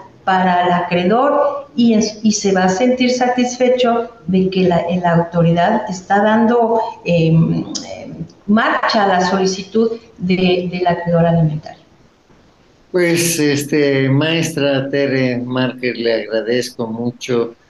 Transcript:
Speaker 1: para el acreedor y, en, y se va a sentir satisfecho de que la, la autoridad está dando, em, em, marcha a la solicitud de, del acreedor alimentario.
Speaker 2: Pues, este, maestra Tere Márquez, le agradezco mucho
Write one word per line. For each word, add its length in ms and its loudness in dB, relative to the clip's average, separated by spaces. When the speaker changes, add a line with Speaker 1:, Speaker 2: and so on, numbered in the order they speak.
Speaker 1:
para 420 2
el 60 2
acreedor 1040 0
y, 160 4
en, 80 4
y 100 2
se 200 0
va 120 2
a 60 2
sentir 400 0
satisfecho 1000 0
de 220 2
que 180 0
la, 180 2
la 100 2
autoridad 760 2
está 320 0
dando, 580 2
em, 600 2
em, 280 -14
marcha 580 0
a 40 2
la 200 2
solicitud 640 -2
de, 540 0
del 140 -4
acreedor 400 0
alimentario. 520 0
Speaker 2:
Pues, 480 0
este, 680 0
maestra 800 0
Tere 500 0
Márquez, 600 -4
le 260 0
agradezco 640 -4
mucho 680 -4